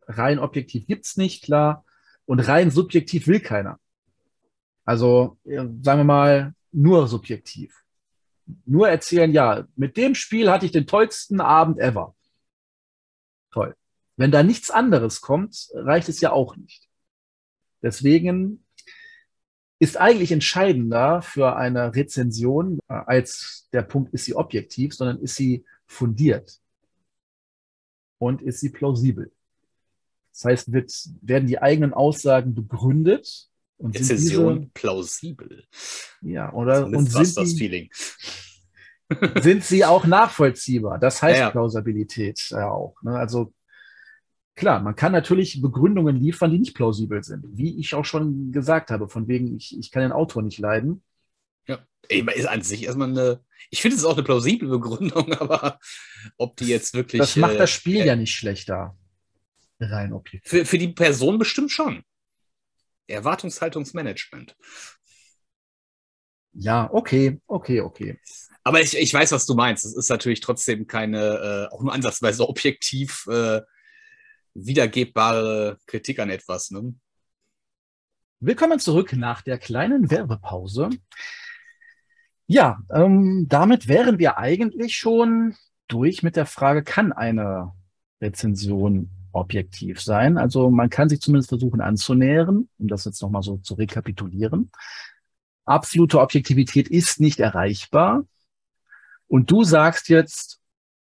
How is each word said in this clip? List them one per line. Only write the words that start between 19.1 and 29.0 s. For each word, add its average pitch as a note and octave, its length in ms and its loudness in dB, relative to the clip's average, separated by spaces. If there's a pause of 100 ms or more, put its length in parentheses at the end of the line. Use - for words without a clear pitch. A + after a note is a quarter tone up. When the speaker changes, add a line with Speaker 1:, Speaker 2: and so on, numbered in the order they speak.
Speaker 1:
ist - 180 2
eigentlich F#3+ 340 4
entscheidender D3 880 2
für C3+ 340 0
eine B2 380 -2
Rezension, C3+ 840 -2 (100)
äh, C3+ 40 -8
als - 800 -4
der A#2+ 100 0
Punkt, C3+ 300 -4
ist - 120 -6
sie - 100 -8
objektiv, A#2+ 580 -6
sondern B2+ 260 -6
ist C3+ 160 -10
sie B2+ 300 -2 (200)
fundiert A#2+ 720 -2 (1600)
und B2 240 -2
ist B2+ 180 -8
sie C#3+ 100 -6
plausibel. B2+ 640 -2 (1000)